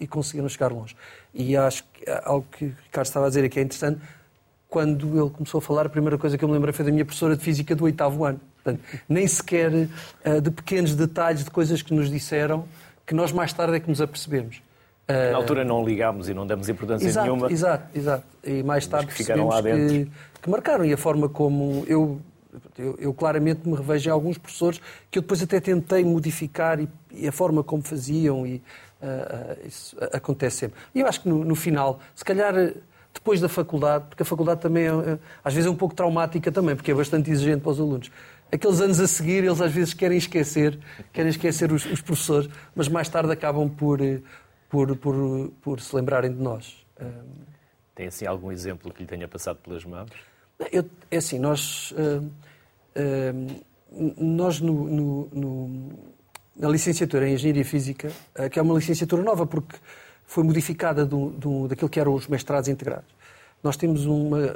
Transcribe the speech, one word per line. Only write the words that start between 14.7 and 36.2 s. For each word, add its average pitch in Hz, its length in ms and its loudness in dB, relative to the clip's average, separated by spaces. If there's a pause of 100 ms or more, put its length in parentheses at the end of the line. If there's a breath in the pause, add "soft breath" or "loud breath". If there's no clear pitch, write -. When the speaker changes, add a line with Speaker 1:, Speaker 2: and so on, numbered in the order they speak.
Speaker 2:
Na 139 60 0
Speaker 1:
Eh, 127 180 2
Speaker 2:
altura 131 320 0
não 117 200 0
ligámos 107 440 0
e 101 40 -2
não 98 140 -6
demos 98 220 -2
importância 110 380 -2
Speaker 1:
exato, - 200 2
Speaker 2:
nenhuma. 127 260 0
Speaker 1:
exato, 160 460 0
exato. 143 260 -2 (180)
E 135 200 -4
mais 143 220 0
Speaker 2:
Mas - 20 -8
Speaker 1:
tarde 147 220 -2
Speaker 2:
que - 60 -12
ficaram 110 340 0
lá 113 120 2
Speaker 1:
percebemos 147 320 2
que, 147 60 4
Speaker 2:
dentro. 143 140 -2 (280 loud breath)
Speaker 1:
que - 80 -6
marcaram. 226 360 2
E 151 80 4
a 139 40 2
forma 147 320 2
como 143 600 0
eu, 156 320 2 (580)
eu, 131 200 -6
eu 139 140 -2
claramente 156 560 0
me 160 80 0
revejo 143 320 0
em 160 40 2
alguns 160 260 0
professores - 420 -2 (300 loud breath)
que - 80 -2
eu 180 40 2
depois 180 200 0
até 185 180 2
tentei 180 440 2
modificar 160 760 0
e, 151 80 -2 (220)
e - 160 -6
a 139 60 -2
forma 156 320 2
como 151 180 -2
faziam 143 640 0
e, 127 160 -8 (400 loud breath)
eh, 131 640 -8
eh, - 20 -14
isso - 340 -18
a-, - 180 -4
acontece 131 400 -2
sempre. - 220 -6 (140)
E 262 60 2
eu 269 80 4
acho - 120 -2
que 190 80 -4
no, 160 160 2
no 160 120 2
final, 143 420 2 (160 loud breath)
se - 100 -16
calhar, 196 320 2
eh, 180 180 4 (380 soft breath)
depois 202 280 2
da 175 80 4
faculdade, 147 600 0
porque - 140 -4
a 160 40 -4
faculdade 165 340 0
também 165 240 2
é, 160 40 2
é, 160 300 0 (240 loud breath)
às 135 100 -2
vezes 165 140 4
é 180 40 4
um 165 60 0
pouco 185 200 -2
traumática 165 560 0